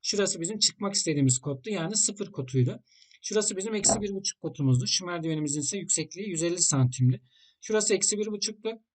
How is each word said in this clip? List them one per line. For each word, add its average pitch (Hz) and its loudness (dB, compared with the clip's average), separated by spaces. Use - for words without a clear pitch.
Şurası 190 0
bizim 202 -4
çıkmak 202 0
istediğimiz 143 4
koddu. 143 -6
Yani 196 -2
sıfır 208 0
koduydu. 131 0
Şurası 208 0
bizim 214 -4
eksi 208 2
bir 202 -4
buçuk - -6
kotumuzdu. 135 2
Şu 190 -2
merdivenimizin 156 -2
ise 196 -4
yüksekliği 175 -4
yüz 165 -4
elli 170 0
santimdi. 127 2
Şurası 214 2
eksi 196 2
bir 214 -2
buçuktu. 214 -6